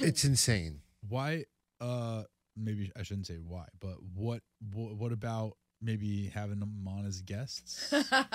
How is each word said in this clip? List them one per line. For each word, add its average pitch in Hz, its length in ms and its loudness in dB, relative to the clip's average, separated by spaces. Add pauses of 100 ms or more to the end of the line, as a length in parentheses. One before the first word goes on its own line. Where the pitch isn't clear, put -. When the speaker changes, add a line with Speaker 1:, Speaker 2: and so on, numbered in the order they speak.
Speaker 1:
it's - 240 6
insane. 95 560 4 (280)
Speaker 2:
Why? 139 360 0 (360)
Uh, 117 440 -2 (320)
maybe 104 380 0
I 104 80 -8
shouldn't 98 240 -4
say 85 100 -6
why, 85 280 -8 (160)
but 92 160 -6 (180)
what, 113 280 -2 (320)
what, 110 220 -6
what 117 160 0
about 110 440 -2 (240)
maybe 104 540 0
having 101 260 -2
them 101 260 -4
on 98 200 -4
as 92 160 -4
guests? - 640 -6
Speaker 3:
<laughs> 294 140 6 (320)